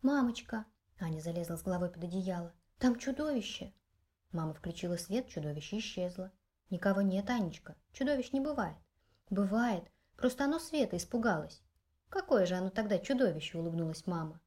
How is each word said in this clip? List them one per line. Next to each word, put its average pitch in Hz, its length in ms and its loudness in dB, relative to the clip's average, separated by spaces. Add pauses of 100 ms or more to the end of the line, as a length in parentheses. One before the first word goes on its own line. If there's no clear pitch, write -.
«Мамочка!» 240 640 2 (340)
Аня 160 200 -4
залезла 165 360 -4
с 165 60 -8
головой 180 300 0
под 170 120 -10
одеяло. 175 480 -4 (280)
«Там 247 180 6
чудовище!» 262 760 -4 (560)
Мама 160 240 -2
включила 175 400 -4
свет, 196 320 -2
чудовище 147 500 -6
исчезло. 185 540 -6 (400)
«Никого 190 300 2
нет, 202 280 2
Анечка, 190 460 -2 (180)
чудовищ 262 380 0
не 269 100 2
бывает». 269 360 -2 (520)
«Бывает, 202 540 2 (320)
просто 254 300 2
оно 294 120 2
света 302 400 0
испугалось». 196 640 0 (480)
«Какое 262 380 4
же 180 80 0
оно 185 160 -2
тогда 208 260 2
чудовище?» 170 600 0
улыбнулась 165 480 -2
мама. 165 400 -4